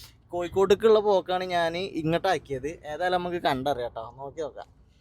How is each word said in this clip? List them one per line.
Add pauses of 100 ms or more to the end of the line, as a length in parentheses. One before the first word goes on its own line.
(300)
കോഴിക്കോട്ടേക്കുള്ള
പോക്കാണ്
ഞാൻ
ഇങ്ങോട്ടാക്കിയത്.
ഏതായാലും
നമുക്ക്
കണ്ടറിയാം
ട്ടോ,
നോക്കി
നോക്കാം. (340)